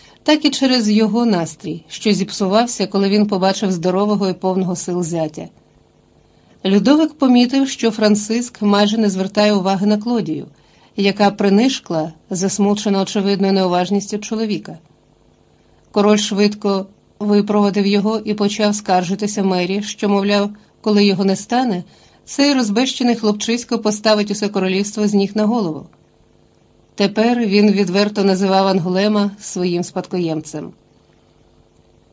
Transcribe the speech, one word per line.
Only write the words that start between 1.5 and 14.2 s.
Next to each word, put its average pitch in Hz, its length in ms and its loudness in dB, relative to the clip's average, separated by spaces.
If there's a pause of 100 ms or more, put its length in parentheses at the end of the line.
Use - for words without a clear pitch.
що - 240 -2
зіпсувався, 202 720 -2
коли 196 220 0
він 208 180 2
побачив 190 460 0
здорового 190 560 0
і 185 60 -2
повного 185 420 -2
сил 180 260 -4
зятя. 160 460 -6 (1160)
Людовик 247 500 2
помітив, 254 540 2
що 226 220 -2
Франциск 214 720 0
майже 208 360 2
не 208 120 2
звертає 202 420 0
уваги 190 340 0
на 208 120 2
Клодію, 170 480 -4 (500)
яка 202 340 2
принишкла, 202 800 0 (180)
засмучена 196 680 0
очевидною 196 520 0
неуважністю 185 640 0
чоловіка. 208 600 -6 (1120)